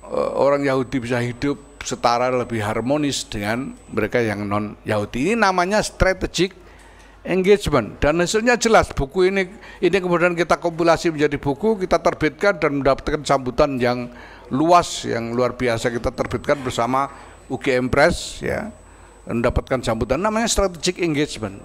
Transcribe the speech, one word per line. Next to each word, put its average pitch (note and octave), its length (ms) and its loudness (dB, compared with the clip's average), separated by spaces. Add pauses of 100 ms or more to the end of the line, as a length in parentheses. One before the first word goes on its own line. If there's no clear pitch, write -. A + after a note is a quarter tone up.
eh, - 320 -4
orang C#3 320 2
Yahudi C3+ 320 -2
bisa A#2+ 240 -2
hidup B2 360 -4 (240)
setara, B2 480 0
lebih A#2 320 -2
harmonis B2+ 640 -2
dengan A2+ 480 -4 (160)
mereka G#2+ 320 0
yang G#2 240 -2
non-Yahudi. G#2 880 -2
Ini - 20 -2
namanya F#3+ 480 2
strategic F#3 720 -2 (680)
engagement, F3+ 760 2
dan D3+ 200 2
hasilnya A3 360 2
jelas. G#3 360 4
Buku F3+ 360 0
ini, F#3+ 200 0 (360)
ini F3 160 4
kemudian F3 360 2
kita E3+ 240 2
kompilasi E3 520 2
menjadi D3 240 0
buku, F#3+ 440 0
kita F3+ 200 2
terbitkan F3 560 0
dan C#3+ 240 -2
mendapatkan C#3 440 0
sambutan C3+ 520 0
yang B2 360 -2 (360)
luas, E3 560 4
yang A#2 320 -4
luar A#2+ 200 0
biasa. A#2+ 360 0
Kita A#2 160 -4
terbitkan C3 520 -2
bersama B2+ 480 -2 (440)
U B2+ 80 -6
G B2+ 160 0
M B2+ 120 0
Press, - 560 2
ya, C#2+ 280 -4 (520)
mendapatkan A#2+ 600 -2
sambutan, A#2 360 0
namanya A3 280 0
strategic F3+ 520 -2
engagement C#3+ 640 -4